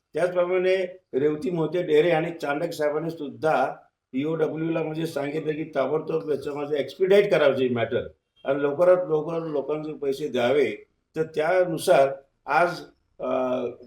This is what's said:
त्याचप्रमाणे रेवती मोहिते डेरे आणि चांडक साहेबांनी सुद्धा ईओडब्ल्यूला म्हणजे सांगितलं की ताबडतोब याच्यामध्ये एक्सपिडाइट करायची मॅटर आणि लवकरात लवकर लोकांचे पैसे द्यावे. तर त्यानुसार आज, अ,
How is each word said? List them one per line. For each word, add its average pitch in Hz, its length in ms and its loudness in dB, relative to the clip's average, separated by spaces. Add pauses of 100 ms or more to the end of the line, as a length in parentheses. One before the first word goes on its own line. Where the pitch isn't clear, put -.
(140)
त्याचप्रमाणे 180 840 0 (140)
रेवती 151 360 0
मोहिते 170 340 -2
डेरे 156 260 4
आणि 165 220 2 (100)
चांडक 151 300 -2
साहेबांनी 151 380 -2
सुद्धा 143 680 -2 (380)
ईओडब्ल्यूला 156 680 -2
म्हणजे 156 220 -6
सांगितलं 147 480 -4
की 151 220 -8
ताबडतोब 151 560 -2
याच्यामध्ये 143 480 -4
एक्सपिडाइट 180 520 2
करायची 135 380 4
मॅटर 117 380 -2 (380)
आणि 143 180 0
लवकरात 175 340 4
लवकर 165 500 -2
लोकांचे 151 460 -4
पैसे 139 340 -6
द्यावे. 123 600 0 (280)
तर 160 80 0
त्यानुसार 156 840 2 (360)
आज, 165 360 2 (380)
अ, 127 460 -2 (220)